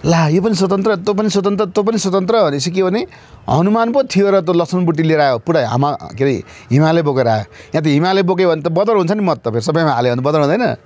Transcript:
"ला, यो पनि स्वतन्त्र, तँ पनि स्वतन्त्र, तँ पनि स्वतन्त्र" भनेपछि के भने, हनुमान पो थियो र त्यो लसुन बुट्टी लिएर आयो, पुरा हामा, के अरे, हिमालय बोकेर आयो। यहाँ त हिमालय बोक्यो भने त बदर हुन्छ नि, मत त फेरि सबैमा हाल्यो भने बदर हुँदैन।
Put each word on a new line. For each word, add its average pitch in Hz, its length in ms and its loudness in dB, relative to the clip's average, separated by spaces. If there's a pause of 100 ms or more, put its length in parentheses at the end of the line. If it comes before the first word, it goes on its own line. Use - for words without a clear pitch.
"ला, 165 220 4
यो 165 140 2
पनि 214 140 0
स्वतन्त्र, 196 400 0
तँ 196 180 -4
पनि 214 160 -2
स्वतन्त्र, 202 360 0
तँ 202 180 -2
पनि 226 140 -2
स्वतन्त्र" 196 440 0
भनेपछि 143 300 0
के 185 120 -2
भने, 208 240 -2 (420)
हनुमान 208 420 2
पो 269 120 0
थियो 202 280 0
र 196 100 2
त्यो 175 120 -2
लसुन 175 320 0
बुट्टी 160 180 0
लिएर 160 160 2
आयो, 135 180 2
पुरा 135 320 -2
हामा, 139 220 0
के 107 320 -6
अरे, 135 200 -2 (280)
हिमालय 156 300 4
बोकेर 135 260 0
आयो। 110 140 0
यहाँ - 400 -8
त 151 60 -2
हिमालय 180 360 2
बोक्यो 180 260 0
भने 156 120 -2
त 147 60 -6
बदर 196 280 0
हुन्छ 180 160 0
नि, 214 120 -2
मत 165 140 0
त - 120 -6
फेरि 113 120 -2
सबैमा 156 300 0
हाल्यो 123 240 0
भने 127 60 -4
बदर 147 180 0
हुँदैन। 156 360 0 (100)